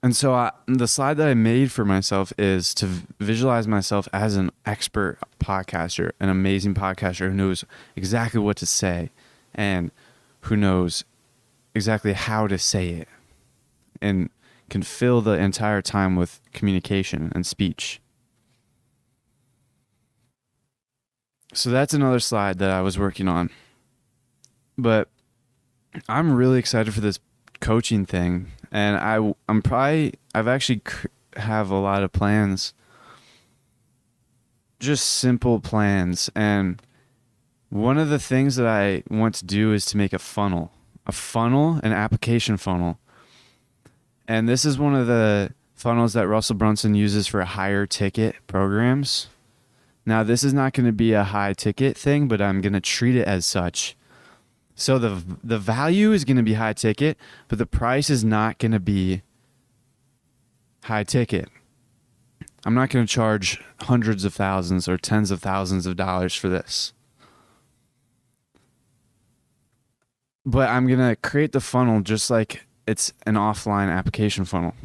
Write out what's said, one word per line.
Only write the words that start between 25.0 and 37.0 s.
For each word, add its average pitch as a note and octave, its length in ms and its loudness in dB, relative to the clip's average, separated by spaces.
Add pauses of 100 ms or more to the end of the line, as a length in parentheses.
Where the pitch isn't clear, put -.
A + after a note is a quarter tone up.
I'm D3+ 240 2
really B2+ 260 4
excited A2 340 0
for G#2+ 80 -4
this G#2 200 -2 (400)
coaching A2 440 0
thing. F2+ 440 -2 (260)
And G#2 220 0
I, A2 380 0 (160)
I'm G#2+ 100 4
probably, C#3+ 540 0 (200)
I've A2 140 0
actually B2+ 300 0
cr-, - 300 -10 (280)
have G#2+ 340 -2
a G2 60 0
lot G2 260 2
of F#2+ 80 -2
plans, G2+ 600 0 (2000)
just C3+ 260 0
simple A#2+ 540 2
plans. G2+ 760 0
And G2+ 460 0 (880)